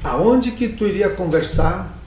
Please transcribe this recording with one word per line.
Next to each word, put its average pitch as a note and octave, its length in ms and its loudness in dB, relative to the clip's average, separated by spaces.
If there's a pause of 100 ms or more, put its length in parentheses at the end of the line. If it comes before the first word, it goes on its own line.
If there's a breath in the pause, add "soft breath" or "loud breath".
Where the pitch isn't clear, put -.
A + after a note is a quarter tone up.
aonde A#3 480 2
que A#3 180 -2
tu - 180 -2
iria G3 240 2
conversar D#3+ 840 0 (100)